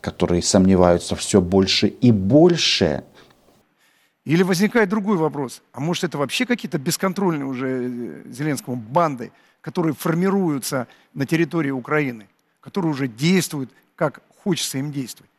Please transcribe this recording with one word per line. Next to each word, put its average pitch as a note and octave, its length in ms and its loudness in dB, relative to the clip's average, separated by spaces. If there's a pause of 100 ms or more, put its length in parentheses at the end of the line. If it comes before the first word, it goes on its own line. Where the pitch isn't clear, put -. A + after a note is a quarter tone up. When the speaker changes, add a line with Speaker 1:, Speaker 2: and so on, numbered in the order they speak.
Speaker 1:
которые F2 400 -2
сомневаются F2+ 720 4
все - 260 2
больше F#2+ 460 2
и - 240 2
больше. A2 920 2 (1200)
Speaker 2:
Или E3+ 180 2
возникает G3 460 2
другой G#3 280 0
вопрос. D3 440 -4 (100)
А B2 80 -14
может, D#3+ 240 -2
это D#3 140 -6
вообще C#3+ 280 -2
какие-то A3 320 -4
бесконтрольные E3+ 680 -2
уже, C3 220 -6
э, A#2+ 640 -6
Зеленскому C3 440 -6
банды, B2+ 560 -2 (300)
которые D#3+ 320 -2
формируются E3 920 -2 (260)
на C#3 120 -4
территории E3 460 -2
Украины, C3 560 -4 (340)
которые E3 300 -4
уже C3+ 160 -2
действуют, C#3+ 640 0 (260)
как D3+ 260 -2 (220)
хочется D#3+ 360 -4
им D3 120 -6
действовать? C#3 480 -10